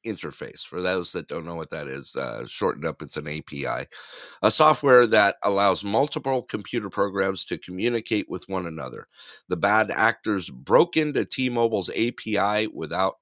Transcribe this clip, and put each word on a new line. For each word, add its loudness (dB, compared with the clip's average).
interface. -10
For -8
those -2
that -6
don't -8
know -10
what -8
that -8
is, -10
uh, -6
shortened -4
up, -4
it's -8
an -6
A -6
P -8
I, -4
a 6
software 6
that 4
allows 2
multiple 0
computer -6
programs -2
to -4
communicate -2
with -8
one -4
another. -10
The 0
bad 2
actors 0
broke 4
into 0
T-Mobile's 0
A 0
P -4
I 2
without -2